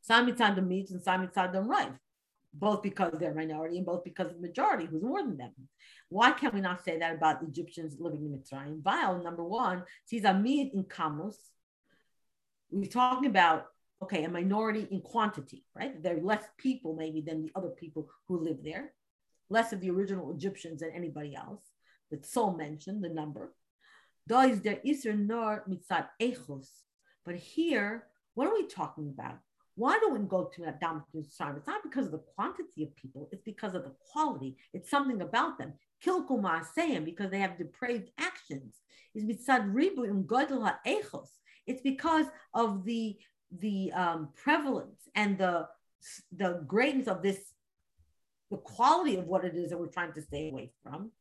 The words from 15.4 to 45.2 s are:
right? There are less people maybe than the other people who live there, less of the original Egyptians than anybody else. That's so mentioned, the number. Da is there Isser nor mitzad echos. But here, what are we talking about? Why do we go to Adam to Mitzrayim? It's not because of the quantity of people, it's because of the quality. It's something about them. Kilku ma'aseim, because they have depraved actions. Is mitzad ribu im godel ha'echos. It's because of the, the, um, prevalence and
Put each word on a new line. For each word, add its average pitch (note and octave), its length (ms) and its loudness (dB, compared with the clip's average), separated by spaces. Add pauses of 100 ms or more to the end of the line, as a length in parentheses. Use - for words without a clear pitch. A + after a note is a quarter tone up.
right? C4 300 -8
There F3 140 2
are D3+ 40 -2
less G#3+ 220 2 (140)
people D#3+ 380 -2
maybe D#3 260 -4
than D#3+ 220 -4
the D#3 120 -8
other F#3 140 -6
people D#3 400 -10 (180)
who F3+ 120 0
live D#3 240 -2
there, E3+ 280 -8 (580)
less A3+ 220 4
of G3 80 -4
the F3+ 120 -2
original F#3 420 -2
Egyptians E3 480 -6
than D#3+ 120 -6
anybody D3 420 -8
else. - 260 -12 (480)
That's - 240 -10
so A3 180 2
mentioned, D#3+ 520 -6
the E3+ 60 -4
number. D3+ 440 -8 (720)
Da B3 140 6
is A#3 200 6
there G#3 240 -2
Isser A#3+ 320 0
nor G#3+ 520 0
mitzad F3 380 -2 (120)
echos. A3+ 480 -4 (560)
But F3 120 -8
here, A3+ 720 0 (260)
what C4+ 140 0
are G#4+ 60 2
we G4+ 140 0
talking D3+ 420 -8
about? - 280 -10 (380)
Why C#4+ 240 2
do A4 100 4
we A#3+ 100 0
go F#3 360 0
to E3+ 100 -10
Adam D#3+ 360 -4 (100)
to D#3+ 60 -10
Mitzrayim? D3 400 -8
It's - 80 -14
not G#4 160 -4
because A#3+ 260 -4
of D3+ 40 -8
the D#3+ 80 -6 (160)
quantity C4+ 480 -6
of D3+ 120 -8
people, C3+ 360 -14
it's G3 100 -14
because G3+ 320 -8
of F3 100 -4
the C#3 120 -14 (160)
quality. F3+ 460 -2 (160)
It's - 160 -10
something C4+ 320 2
about A#3 360 0
them. - 160 -10 (320)
Kilku F#4 260 2
ma'aseim, G3 760 0
because F#3 260 -4
they G3 80 0
have F#3+ 180 0
depraved G#3+ 600 -6
actions. - 600 -6 (340)
Is G#3+ 80 -4
mitzad G#3+ 500 2
ribu C#4+ 300 2
im G3 220 0
godel C4 360 2
ha'echos. - 680 -2 (360)
It's - 160 -6
because D4+ 440 2 (280)
of G#3 300 2
the, A3 340 -2 (400)
the, F#3+ 360 -2
um, E3 420 0
prevalence C#4+ 800 0
and G3+ 220 2